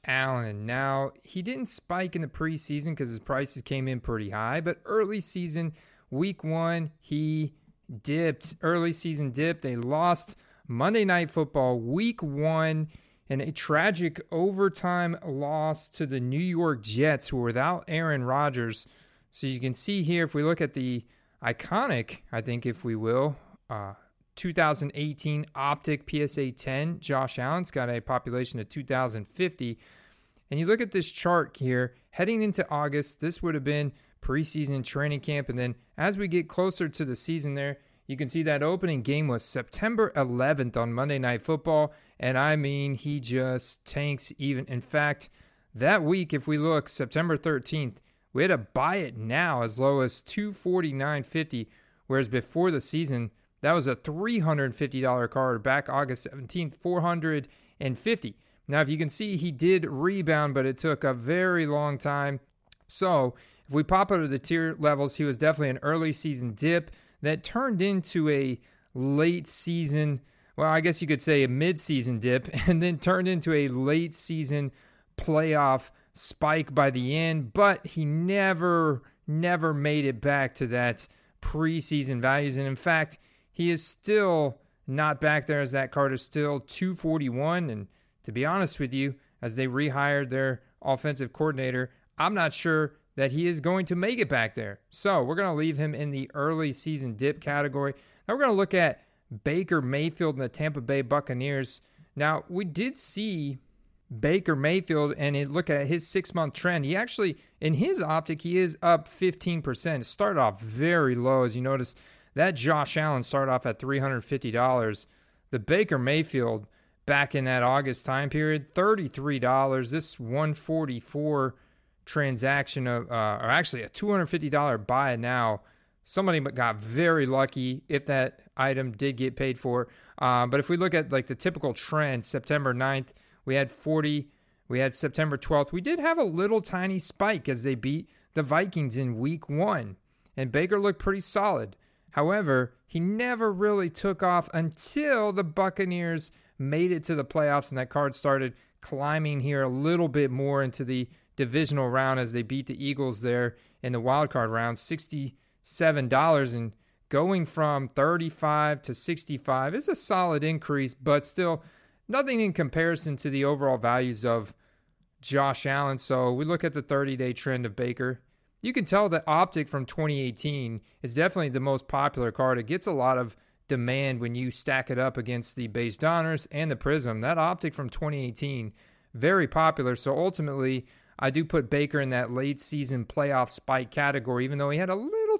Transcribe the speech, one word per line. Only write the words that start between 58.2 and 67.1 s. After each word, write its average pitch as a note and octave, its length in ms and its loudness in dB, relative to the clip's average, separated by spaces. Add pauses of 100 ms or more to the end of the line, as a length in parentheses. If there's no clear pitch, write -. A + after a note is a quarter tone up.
Now, C#3+ 140 4
if C3+ 60 0
you D#3 80 -2
can D#3 120 -2
see, G#3 280 -4
he E3 140 -2
did D#3+ 340 4
rebound, D3+ 680 0
but C3+ 100 2
it C3 140 -2
took D3+ 240 0
a C#3 100 2
very E3 540 0
long D3 320 0
time. C#3+ 400 -2 (480)
So, D3 480 2 (320)
if C#3 80 -6
we D3+ 80 4
pop G3 300 4
out F3+ 80 4
of D3+ 100 0
the C3+ 80 -2
tier D#3+ 400 -2
levels, C#3+ 380 2
he D3+ 80 0
was C3 140 0
definitely D3+ 320 2
an B2+ 120 -4
early D#3 300 0
season B2 420 -4
dip E3 380 0 (280)